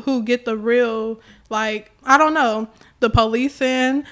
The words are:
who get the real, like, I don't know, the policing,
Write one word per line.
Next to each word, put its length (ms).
who 180
get 220
the 120
real, 600
like, 420
I 120
don't 160
know, 360
the 60
policing, 1040